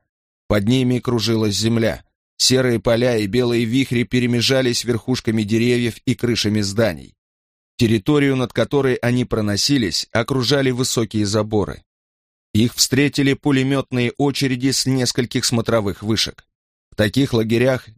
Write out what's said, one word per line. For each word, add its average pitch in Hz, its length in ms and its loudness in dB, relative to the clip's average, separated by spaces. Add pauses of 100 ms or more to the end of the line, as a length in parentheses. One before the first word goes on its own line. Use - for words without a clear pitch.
(480)
Под 101 200 2
ними 123 320 2
кружилась 110 560 0
земля. 110 480 0 (340)
Серые 127 420 2
поля 120 380 0
и 107 80 0
белые 120 400 0
вихри 123 380 0
перемежались 120 800 0
верхушками 113 600 -2
деревьев 117 600 0
и 127 80 0
крышами 107 480 0
зданий. 98 540 -4 (640)
Территорию, 135 580 2
над 123 180 -4
которой 127 420 0
они 123 280 0
проносились, 107 880 -2
окружали 131 600 0
высокие 117 540 -2
заборы. 107 580 -2 (720)
Их 113 220 2
встретили 139 580 2
пулеметные 131 840 0
очереди 135 540 -2
с - 140 -2
нескольких 127 600 -2
смотровых 110 560 -2
вышек. - 440 -4 (460)
В - 40 -20
таких 107 380 0
лагерях 117 540 0 (100)